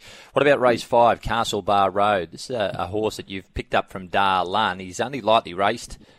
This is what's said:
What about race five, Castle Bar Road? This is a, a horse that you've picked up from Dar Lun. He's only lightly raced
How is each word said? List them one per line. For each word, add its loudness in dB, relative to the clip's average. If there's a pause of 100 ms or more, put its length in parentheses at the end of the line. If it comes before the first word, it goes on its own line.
(320)
What 2
about 4
race 4
five, 4
Castle -4
Bar 2
Road? 0
This -16
is -6
a, -2
a -4
horse -4
that -14
you've -14
picked -8
up 0
from -14
Dar 2
Lun. -2
He's -10
only -6
lightly 2
raced -4 (200)